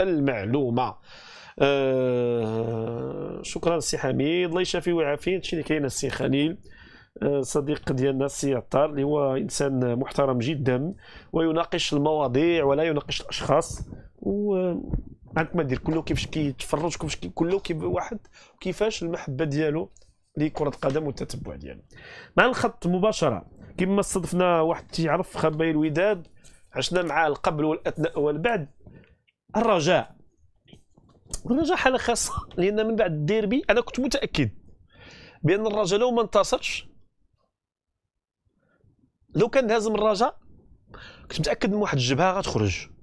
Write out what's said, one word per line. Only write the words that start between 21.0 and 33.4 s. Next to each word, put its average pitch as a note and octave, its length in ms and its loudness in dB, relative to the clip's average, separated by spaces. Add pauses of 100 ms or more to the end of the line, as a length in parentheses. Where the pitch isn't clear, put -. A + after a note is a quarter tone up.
والتتبع - 500 -8
ديالو. C2 240 -14 (560)
مع F#3+ 80 6
الخط A#3+ 420 0
مباشره F3 600 0 (320)
كما F#3+ 220 2
استضفنا F3 600 2
واحد D#3+ 260 0
تيعرف E3 500 -2
خبايا D#3+ 340 2
الوداد، D#3+ 560 2 (460)
عشنا F3 300 0
معاه D#3+ 260 4
القبل D3+ 360 0
والاثناء D#3 560 0
والبعد. D3+ 480 0 (880)
الرجاء، F3+ 600 4 (1300)
الرجاء D4+ 260 2
حاله C4 220 2
خاصه، - 340 -2 (240)
لان G#3 300 2
من A3+ 100 0
بعد G3+ 160 2
الديربي G#3 580 0